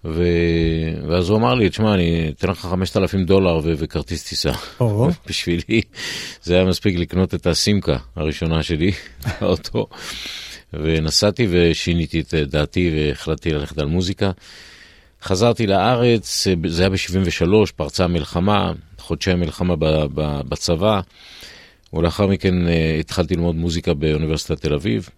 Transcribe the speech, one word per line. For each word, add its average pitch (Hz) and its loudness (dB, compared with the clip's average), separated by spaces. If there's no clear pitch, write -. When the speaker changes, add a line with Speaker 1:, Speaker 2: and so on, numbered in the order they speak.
Speaker 1:
ו-, 82 0
ואז 87 0
הוא 107 4
אמר 123 2
לי, 110 2
"תשמע, 107 0
אני 85 2
אתן 90 -4
לך 87 -4
חמשת 92 -2
אלפים 95 0
דולר 92 4
ו-, 82 2
וכרטיס 78 -6
טיסה." - -2
Speaker 2:
או. 117 2
Speaker 1:
<laughs> - -8
בשבילי, 87 0
זה 87 2
היה 92 6
מספיק 92 0
לקנות 87 0
את 90 -2
הסימקה 85 0
הראשונה 78 -2
שלי, 85 0
<laughs> - -16
האוטו. 98 -2
ונסעתי 80 0
ושיניתי 85 2
את 76 -6
דעתי 76 0
והחלטתי 76 -2
ללכת 76 -4
על 76 -2
מוזיקה. 92 0
חזרתי 110 2
לארץ, 117 2
זה 82 0
היה 95 4
בשבעים 95 0
ושלוש, 87 2
פרצה 78 -4
המלחמה, 87 0
חודשי - -2
המלחמה 87 0
ב-, 78 2
ב-, 73 -2
בצבא, 92 0
ולאחר 85 2
מכן, 90 2
אה, 80 2
התחלתי 82 -2
ללמוד 85 0
מוזיקה 85 -2
באוניברסיטת 76 -2
תל 76 0
אביב 98 -2